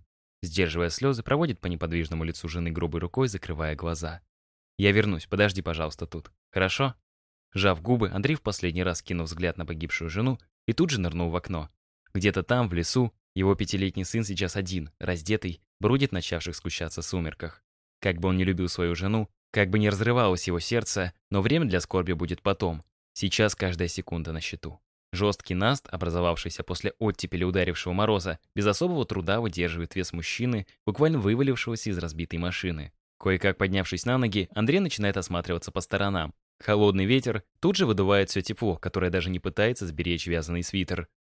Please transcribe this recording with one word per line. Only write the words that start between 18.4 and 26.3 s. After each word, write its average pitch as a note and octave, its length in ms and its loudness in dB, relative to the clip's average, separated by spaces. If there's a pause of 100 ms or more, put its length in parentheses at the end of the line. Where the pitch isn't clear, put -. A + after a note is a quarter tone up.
любил F2+ 240 2
свою F2 260 0
жену, G2+ 340 -2 (220)
как G2+ 200 2
бы G#2+ 80 4
ни G#2+ 100 4
разрывалось G#2+ 580 2
его F2 140 0
сердце, G2 520 -2 (180)
но G2 120 2
время D3 240 2
для F#2 140 2
скорби F2+ 320 -2
будет E2+ 300 -2
потом. F2+ 420 0 (280)
Сейчас G2+ 420 2
каждая F2+ 340 -2
секунда E2 440 -6
на D#2+ 80 -6
счету. - 400 -10 (320)
Жёсткий F#2 440 0
наст, A#2 340 2
образовавшийся F2 720 -2